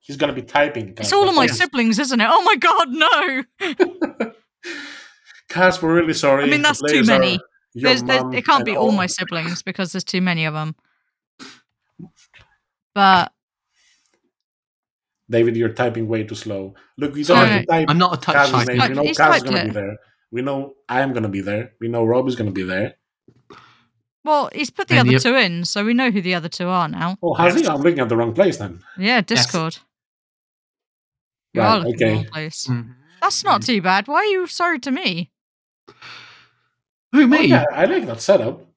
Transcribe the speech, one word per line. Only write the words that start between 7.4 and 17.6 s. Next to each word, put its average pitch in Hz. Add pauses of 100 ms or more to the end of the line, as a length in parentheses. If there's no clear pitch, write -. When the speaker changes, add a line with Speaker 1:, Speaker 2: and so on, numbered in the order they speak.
Speaker 1:
your 127
Speaker 2:
There's, 247
there's, 262
Speaker 1:
mom 262
Speaker 2:
it 247
can't 285
Speaker 1:
and -
Speaker 2:
be 214
all 220
Speaker 1:
all. 214
Speaker 2:
my 190
siblings 175
because 185
there's 185
too 185
many 165
of 151
'em. 156 (2250)
But 190 (2000)
Speaker 1:
David, 117
you're 117
typing 113
way 110
too 107
slow. 98 (220)
Look, 139
we 147
Speaker 2:
So 175
Speaker 1:
don't 180
have 208